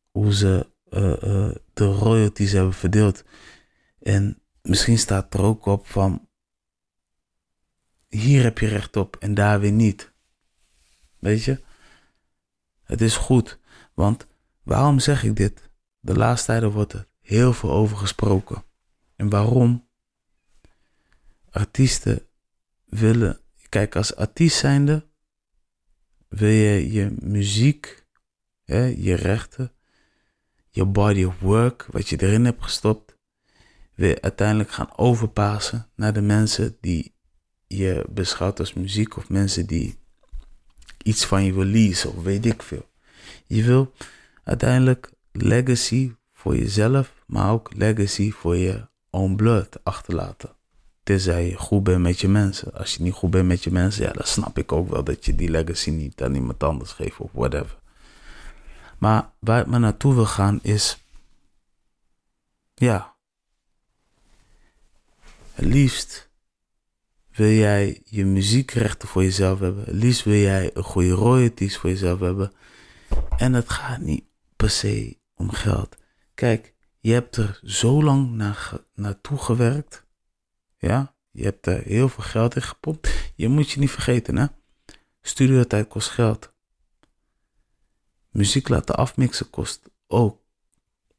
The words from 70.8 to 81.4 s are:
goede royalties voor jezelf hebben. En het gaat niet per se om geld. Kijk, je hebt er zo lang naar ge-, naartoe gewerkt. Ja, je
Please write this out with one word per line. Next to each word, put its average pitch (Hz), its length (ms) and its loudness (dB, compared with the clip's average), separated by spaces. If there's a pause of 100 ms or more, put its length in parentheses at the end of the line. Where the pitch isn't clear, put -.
goede 90 280 0
royalties 113 640 2
voor - 140 -4
jezelf 92 300 -2
hebben. 92 320 -2 (840)
En 127 160 2
het 120 180 0
gaat - 300 -8
niet - 240 -4 (320)
per 107 140 2
se 107 480 -4 (160)
om 101 160 -6
geld. - 460 -4 (380)
Kijk, 113 400 -2 (240)
je 113 140 0
hebt 120 240 0
er 104 280 -4
zo 117 380 2
lang 139 280 2
naar 107 240 -4
ge-, - 300 -12 (100)
naartoe 104 440 -8
gewerkt. 120 640 -2 (720)
Ja, 123 380 -2 (160)
je - 140 -10